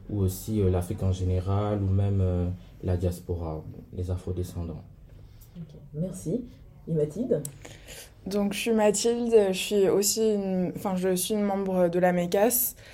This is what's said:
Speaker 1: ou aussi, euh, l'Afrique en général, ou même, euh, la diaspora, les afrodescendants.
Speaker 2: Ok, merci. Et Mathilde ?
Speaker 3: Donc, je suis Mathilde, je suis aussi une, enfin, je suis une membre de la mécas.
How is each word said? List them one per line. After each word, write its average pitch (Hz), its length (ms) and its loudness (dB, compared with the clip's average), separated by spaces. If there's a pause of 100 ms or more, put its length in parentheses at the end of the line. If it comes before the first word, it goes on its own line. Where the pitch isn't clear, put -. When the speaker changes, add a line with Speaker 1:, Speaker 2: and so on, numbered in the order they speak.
(120)
Speaker 1:
ou 104 80 -2
aussi, 101 420 0
euh, 95 80 4
l'Afrique 92 320 0
en 92 100 2
général, 95 680 0
ou 98 60 0
même, 98 340 2
euh, 90 260 2 (360)
la 90 140 0
diaspora, 85 680 -4 (300)
les 90 180 -4
afrodescendants. 87 720 -6 (720)
Speaker 2:
Ok, 165 240 -16 (160)
merci. 165 500 -6 (440)
Et 160 40 -2
Mathilde ? 151 500 0 (840)
Speaker 3:
Donc, 202 280 0
je 202 60 -6
suis 233 120 0
Mathilde, 226 640 4 (160)
je 185 60 0
suis 196 320 2
aussi 202 320 2
une, 190 520 0
enfin, 190 220 -4
je 185 200 0
suis 180 180 -2
une 208 100 0
membre 190 460 2
de 175 100 0
la 180 140 4
mécas. 196 640 2 (180)